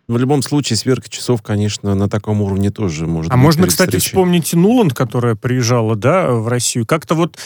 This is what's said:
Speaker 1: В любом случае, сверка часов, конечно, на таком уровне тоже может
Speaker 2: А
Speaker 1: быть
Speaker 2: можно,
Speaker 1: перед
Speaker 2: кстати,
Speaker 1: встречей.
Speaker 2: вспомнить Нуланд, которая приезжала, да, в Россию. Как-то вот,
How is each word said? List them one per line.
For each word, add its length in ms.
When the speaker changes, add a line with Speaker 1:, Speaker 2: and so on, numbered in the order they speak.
Speaker 1:
В 100
любом 240
случае, 360
сверка 320
часов, 340
конечно, 500
на 160
таком 320
уровне 300
тоже 340
может 260
Speaker 2:
А 40
Speaker 1:
быть 80
Speaker 2:
можно, 180
Speaker 1:
перед 80
Speaker 2:
кстати, 200
Speaker 1:
встречей. 180
Speaker 2:
вспомнить 480
Нуланд, 400
которая 400
приезжала, 600
да, 360
в 160
Россию. 400
Как-то 260
вот, 320